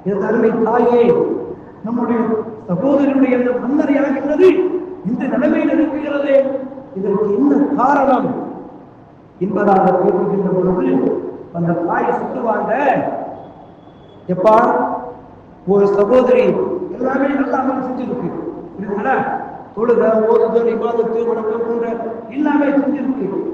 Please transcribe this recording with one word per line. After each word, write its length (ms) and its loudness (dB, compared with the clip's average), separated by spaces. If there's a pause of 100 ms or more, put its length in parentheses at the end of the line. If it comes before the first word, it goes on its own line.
"என் 180 -2
அருமை 400 2
தாயே, 520 4 (720)
நம்முடைய 360 -2 (480)
சகோதரனுடைய 680 2
அந்த 140 0
மன்னரையாகின்றது 1000 2 (580)
இந்த 200 -2
நிலைமையில் 440 0
இருக்கிறது, 760 2 (500)
இதற்கு 400 0
என்ன 200 4 (220)
காரணம்?" 720 2 (920)
என்பதாக 520 4
கேட்கின்ற 640 2
பொழுது 680 0 (300)
அந்த 200 -2
தாய் 400 -2
சொல்லுவாங்க, 840 -2 (1300)
"எப்பா, 280 4 (1080)
ஒரு 200 4
சகோதரி 680 4 (440)
எல்லாமே 280 0
நல்ல 300 0
அமல் 280 -2
செஞ்சிருக்கு, 460 -6 (420)
புரியுதுங்களா? 440 -4 (600)
தொழுக, 500 2
ஓதுதல், 400 2
இபாதத்து, 640 -2
வணக்கம் 400 -2
போன்ற 280 -4 (320)
எல்லாமே 380 0
செஞ்சிருக்கு. 640 -2 (260)